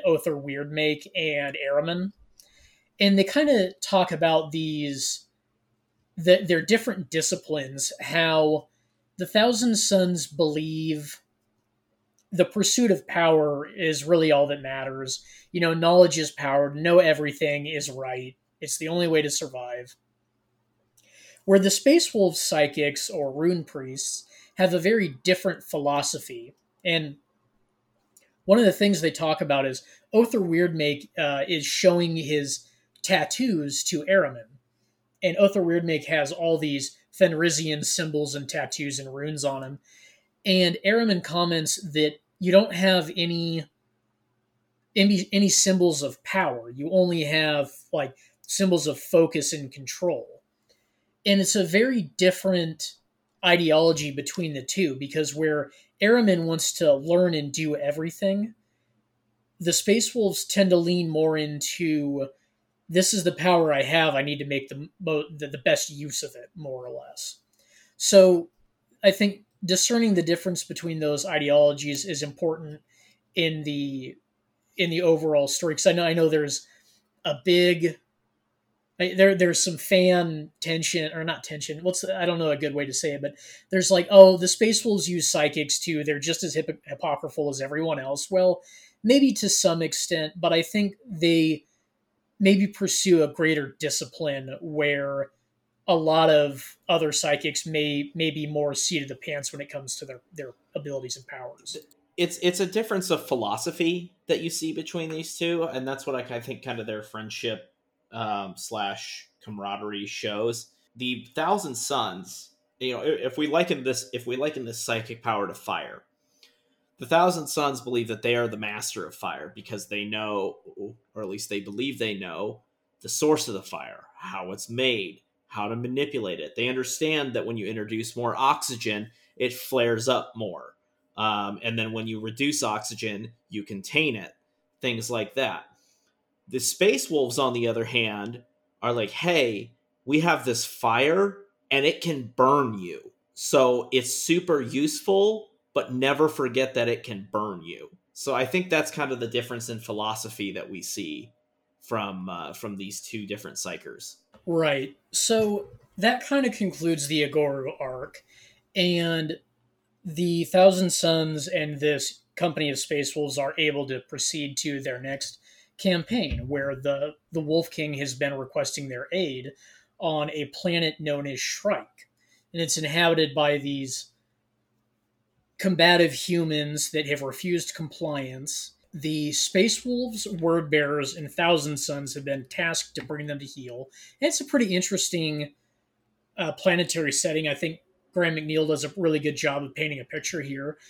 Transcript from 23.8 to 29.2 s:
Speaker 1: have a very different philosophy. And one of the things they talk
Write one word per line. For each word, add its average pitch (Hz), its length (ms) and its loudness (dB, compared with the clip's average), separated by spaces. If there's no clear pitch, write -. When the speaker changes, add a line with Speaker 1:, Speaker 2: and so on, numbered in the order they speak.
Speaker 1:
have 185 180 2
a 180 60 2
very 196 300 2
different 180 400 0
philosophy. 143 920 -4
And 160 320 -2
one 202 140 8
of 240 60 6
the 185 80 6
things 202 280 2
they 160 100 2
talk 156 300 -2